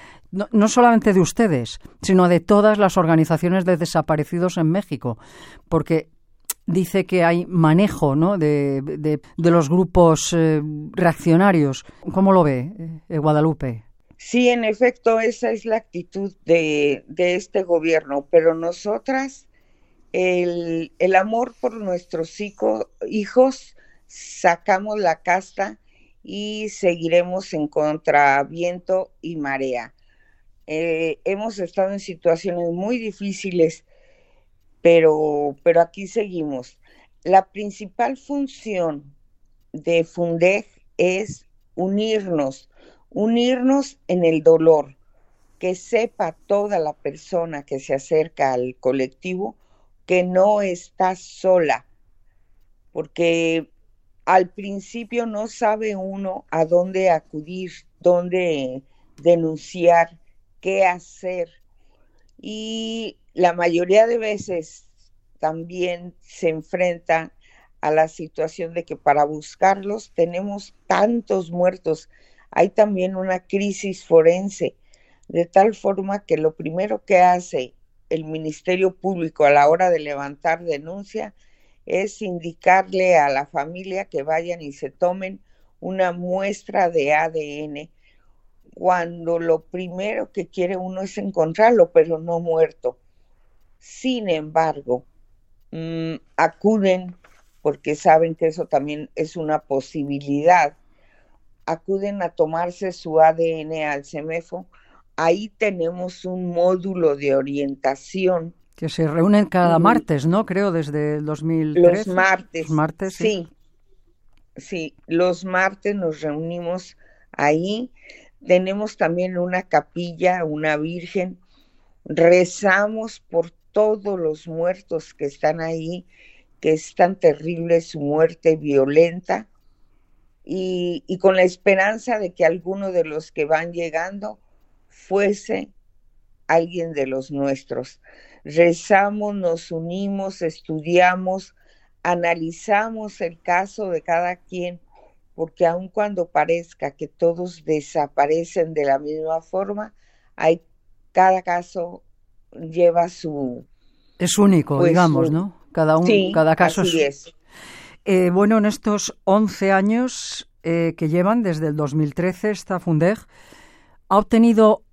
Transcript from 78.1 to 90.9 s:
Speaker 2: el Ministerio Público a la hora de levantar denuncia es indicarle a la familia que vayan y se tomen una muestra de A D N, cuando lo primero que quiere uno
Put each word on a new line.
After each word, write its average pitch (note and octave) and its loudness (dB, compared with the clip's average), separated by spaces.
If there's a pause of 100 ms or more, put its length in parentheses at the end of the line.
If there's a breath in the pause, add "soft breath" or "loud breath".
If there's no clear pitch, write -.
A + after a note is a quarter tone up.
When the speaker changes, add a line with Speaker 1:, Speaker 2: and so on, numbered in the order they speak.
Speaker 2:
el D#3 -4
Ministerio D#3+ -4
Público E3+ -2
a C#3 6
la C#3+ 6
hora E3+ 4
de E3 2
levantar D3 -6
denuncia E3+ -10 (540)
es - -4
indicarle F#3 0
a C#3+ 4
la C#3 -4
familia F#3 -8
que D3+ -8
vayan E3+ -4
y C#3+ -12
se C#3 -12
tomen F#3 -4 (400)
una F#3 -2
muestra F#3+ -4
de D3+ 0
A D#3+ 0
D D3+ -8
N, D3+ -14 (840)
cuando E3+ -2
lo E3 0
primero F#3 -8
que F3 -8
quiere F#3 -4
uno F#3 -8